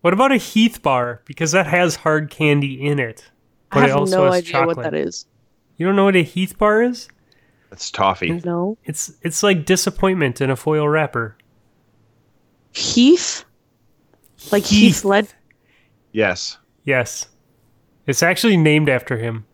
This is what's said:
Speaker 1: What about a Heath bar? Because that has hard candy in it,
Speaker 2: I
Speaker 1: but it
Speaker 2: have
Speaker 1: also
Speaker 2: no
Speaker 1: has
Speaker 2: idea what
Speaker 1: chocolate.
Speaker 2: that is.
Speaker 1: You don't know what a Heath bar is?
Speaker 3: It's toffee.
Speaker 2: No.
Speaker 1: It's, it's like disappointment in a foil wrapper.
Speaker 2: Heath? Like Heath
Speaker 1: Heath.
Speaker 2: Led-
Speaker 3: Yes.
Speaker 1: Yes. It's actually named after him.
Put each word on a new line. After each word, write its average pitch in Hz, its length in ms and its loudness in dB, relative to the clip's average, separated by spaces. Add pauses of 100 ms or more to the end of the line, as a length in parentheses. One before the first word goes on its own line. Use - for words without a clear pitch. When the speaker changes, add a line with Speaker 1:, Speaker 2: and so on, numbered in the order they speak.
Speaker 1:
What 175 120 2
about 262 180 2
a 262 60 2
Heath - 440 0
bar? 120 440 -2
Because 156 280 -4
that 180 140 2
has 175 280 2
hard 156 340 -2
candy 143 560 0
in 143 140 -2
it, 113 300 -8 (420)
Speaker 2:
I - 40 -4
Speaker 1:
but 139 100 4
it 139 40 4
Speaker 2:
have 135 100 0
Speaker 1:
also 185 180 0
Speaker 2:
no 185 80 4
Speaker 1:
has 180 80 4 (100)
Speaker 2:
idea 170 220 -2
what 165 100 -2
Speaker 1:
chocolate. 156 160 -6
Speaker 2:
that - 20 -8
is. - 320 -6 (520)
Speaker 1:
You 165 80 -4
don't 190 100 0
know 196 100 4
what 196 100 2
a 175 80 4
Heath 180 340 -6
bar 214 260 2
is? 247 240 -4 (640)
Speaker 3:
It's - 180 -14
toffee. 98 540 -2
Speaker 2:
No. 175 400 -4
Speaker 1:
It's, - 380 -10
it's 170 220 -6
like 190 220 2
disappointment 175 760 0
in 135 80 -2
a 135 80 0
foil 151 320 -2
wrapper. 143 480 -4 (1400)
Speaker 2:
Heath? - 720 2 (1040)
Like 202 120 0
Heath 208 340 4
Speaker 1:
Heath. - 80 -8
Speaker 2:
Led- 202 280 0 (800)
Speaker 3:
Yes. 101 460 -2 (260)
Speaker 1:
Yes. 127 440 -4 (800)
It's 139 140 -2
actually 185 360 2
named 151 320 4
after 123 280 -2
him. 113 360 -8